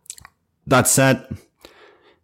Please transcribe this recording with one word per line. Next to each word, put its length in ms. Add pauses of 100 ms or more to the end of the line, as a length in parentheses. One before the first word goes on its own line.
(680)
That 200
said, 400 (960)